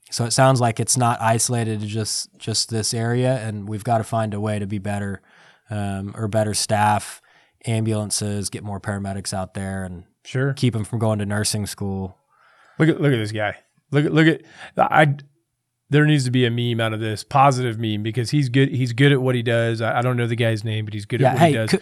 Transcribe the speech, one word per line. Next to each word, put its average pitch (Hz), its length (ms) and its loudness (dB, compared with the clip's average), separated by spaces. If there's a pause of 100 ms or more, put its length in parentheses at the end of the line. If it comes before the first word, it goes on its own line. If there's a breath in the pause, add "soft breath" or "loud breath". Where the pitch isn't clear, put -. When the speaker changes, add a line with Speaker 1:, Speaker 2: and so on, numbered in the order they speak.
(100)
Speaker 1:
so - 160 -4
it 113 60 -4
sounds 131 280 6
like 120 180 2
it's - 180 0
not 120 260 2
isolated 113 580 0
to 107 60 -6
just, 107 520 -6
just - 320 -4
this 113 220 -2
area, 123 460 0
and 107 300 -8
we've 107 160 -6
gotta 117 200 0
find 110 300 -4
a 101 60 -6
way 107 180 -2
to 101 80 -6
be 104 120 -4
better, 101 440 -6 (480 soft breath)
um, 98 460 -6
or 110 120 -4
better 107 260 0
staff, 104 680 0 (440 soft breath)
ambulances, 107 840 -2
get - 120 -10
more 101 180 -8
paramedics 98 520 -6
out 95 220 -6
there, 95 300 -6
and 90 200 -12 (200)
Speaker 2:
Sure. 135 280 -2
Speaker 1:
keep 123 240 0
'em 107 80 -2
from 113 140 -6
going 110 200 0
to 104 80 -2
nursing 104 400 -2
school. 95 520 -6 (600 soft breath)
Speaker 2:
Look 156 120 4
at, - 100 0
look 143 120 4
at 123 40 2
this 107 160 -2
guy. 107 240 -4 (340)
Look 147 140 2
at, 160 80 0
look 160 140 6
at, 160 160 2 (340 loud breath)
I, 143 400 4 (720)
there 147 180 4
needs 151 180 4
to 127 60 -2
be 127 160 4
a 113 40 2
meme 120 300 0
out 110 120 0
of 107 80 -4
this, 110 240 -4
positive 127 540 2
meme, 107 240 -2
because 113 280 -2
he's 143 200 2
good. 135 200 4
He's 123 220 -2
good 139 200 6
at 135 100 4
what 127 120 2
he 120 80 -2
does. 117 380 0
I, 113 180 -2
I 120 40 0
don't 127 160 0
know 120 80 0
the 117 100 -2
guy's 113 280 0
name, 107 200 -4
but 104 100 -10
he's 101 120 -8
good 120 160 -2
Speaker 1:
Yeah, 139 60 6
Speaker 2:
at - 60 2
what - 60 2
Speaker 1:
hey, 170 80 6
Speaker 2:
he 143 60 2
does. 110 160 -2
Speaker 1:
ku-, 190 120 2